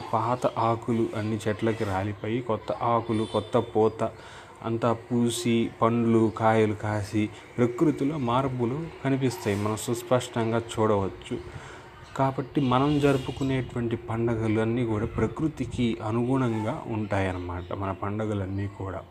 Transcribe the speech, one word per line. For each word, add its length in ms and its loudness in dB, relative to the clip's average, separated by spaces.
పాత 340 0
ఆకులు 580 2
అన్ని 320 -2
చెట్లకి 360 0
రాలిపోయి 580 -2
కొత్త 300 -4
ఆకులు, 520 0
కొత్త 340 0
పూత 460 2
అంతా 300 0
పూసి 760 0
పండ్లు, 560 4
కాయలు 360 4
కాసి 560 -2
ప్రకృతిలో 600 2
మార్పులు 680 0
కనిపిస్తాయి. 520 0
మనం 200 0
సుస్పష్టంగా 800 0
చూడవచ్చు. 800 0
కాబట్టి 440 0
మనం 380 4
జరుపుకునేటువంటి 960 0
పండగలు 640 0
అన్నీ 260 2
కూడా 200 0
ప్రకృతికి 1000 0
అనుగుణంగా 840 0
ఉంటాయన్నమాట. 840 -2
మన 180 -4
పండగలన్నీ 760 -2
కూడా 420 -8